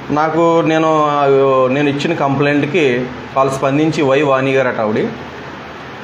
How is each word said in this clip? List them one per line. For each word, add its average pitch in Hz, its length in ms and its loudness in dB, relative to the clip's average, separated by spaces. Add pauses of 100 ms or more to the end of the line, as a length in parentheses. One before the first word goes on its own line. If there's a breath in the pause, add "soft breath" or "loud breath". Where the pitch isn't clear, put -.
నాకు, 165 520 2
నేను, 160 300 2 (760)
నేను 143 220 0
ఇచ్చిన 143 240 -2
కంప్లైంట్కి 143 920 0 (300)
వాళ్ళు 135 180 2
స్పందించి, 151 480 0
వై 135 200 2
వాణి 135 300 2
గారు 131 160 2
అట 117 120 -4
ఆవిడ, 110 280 0 (960)